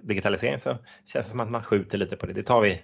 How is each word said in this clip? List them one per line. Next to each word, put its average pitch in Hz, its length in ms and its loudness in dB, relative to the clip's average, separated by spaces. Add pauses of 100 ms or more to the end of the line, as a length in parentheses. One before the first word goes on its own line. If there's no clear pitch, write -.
digitalisering, 107 580 0
så 127 180 -4 (280)
känns - 200 -4
det 110 60 -14
som 117 80 -6
att 117 120 -4
man 117 120 -4
skjuter 101 340 0
lite - 180 -2
på - 100 -8
det. - 80 -6
Det 98 100 -6
tar 120 180 6
vi, 95 220 2